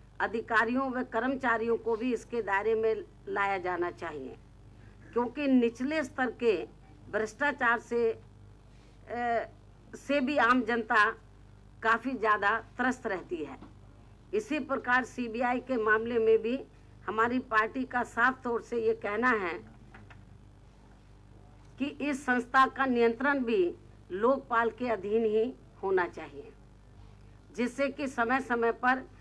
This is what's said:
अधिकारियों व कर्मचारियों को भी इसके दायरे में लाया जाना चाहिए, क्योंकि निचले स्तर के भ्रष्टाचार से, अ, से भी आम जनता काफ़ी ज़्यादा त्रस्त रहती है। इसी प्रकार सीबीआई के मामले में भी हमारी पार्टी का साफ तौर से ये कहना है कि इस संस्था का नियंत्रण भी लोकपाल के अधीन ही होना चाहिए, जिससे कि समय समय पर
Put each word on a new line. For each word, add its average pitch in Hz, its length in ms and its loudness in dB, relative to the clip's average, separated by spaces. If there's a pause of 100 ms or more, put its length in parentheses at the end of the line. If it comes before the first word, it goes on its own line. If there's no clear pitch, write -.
(200)
अधिकारियों 226 680 0
व 247 120 -4
कर्मचारियों 233 720 0
को 226 200 -2
भी 247 180 -2
इसके 233 280 -6
दायरे 202 320 0
में 220 300 0 (240)
लाया 196 300 0
जाना 175 320 -2
चाहिए, 151 460 -10 (760)
क्योंकि 247 360 -2
निचले 262 560 2
स्तर 254 260 -4 (100)
के 233 140 4 (580)
भ्रष्टाचार 240 680 0
से, 233 300 0
अ, - 1400 -8 (500)
से 285 240 -2
भी 277 180 0
आम 247 240 6
जनता 226 420 2 (760)
काफ़ी 233 320 0
ज़्यादा 208 420 2 (200)
त्रस्त 247 300 -2
रहती 175 380 -4
है। 190 140 -10 (760)
इसी 214 260 -2
प्रकार 254 440 0
सीबीआई 247 560 -4
के 254 160 -4
मामले 220 420 2
में 220 200 6
भी 226 200 -2 (480)
हमारी 233 320 0 (100)
पार्टी 220 360 0
का 247 200 -4
साफ 247 400 0
तौर 226 180 -2
से 240 180 -6
ये 220 140 2
कहना 220 420 -2
है 180 160 -4 (2250)
कि 262 80 -2 (140)
इस 277 260 -4
संस्था 247 420 4
का 269 180 -2
नियंत्रण 247 540 4
भी 214 340 2 (380)
लोकपाल 233 580 2
के 247 180 -6
अधीन 214 360 0
ही 220 280 2 (300)
होना 190 260 2
चाहिए, 143 440 -16 (1040)
जिससे 247 320 -2
कि 277 200 -6
समय 247 320 0
समय 247 340 0
पर 254 300 0 (160)